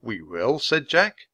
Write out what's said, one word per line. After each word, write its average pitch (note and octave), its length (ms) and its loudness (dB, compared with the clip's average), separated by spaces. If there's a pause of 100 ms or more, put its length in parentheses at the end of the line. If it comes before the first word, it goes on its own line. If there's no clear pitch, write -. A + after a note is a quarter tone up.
We G#2+ 200 -8
will? E2+ 360 -2
said D#3 300 -2
Jack. G3 460 0